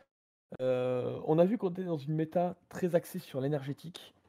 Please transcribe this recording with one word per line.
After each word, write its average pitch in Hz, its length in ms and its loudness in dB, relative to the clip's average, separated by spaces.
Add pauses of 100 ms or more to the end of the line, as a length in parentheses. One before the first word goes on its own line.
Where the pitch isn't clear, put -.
(600)
Euh, 127 680 0
on 160 120 6
a 170 60 10
vu 214 140 2
qu'on 185 120 0
était 185 140 -6
dans 170 120 -2
une 143 180 -4
méta 175 420 0 (120)
très 180 260 -2
axée 175 240 0
sur 143 220 -6
l'énergétique. 139 760 -4 (140)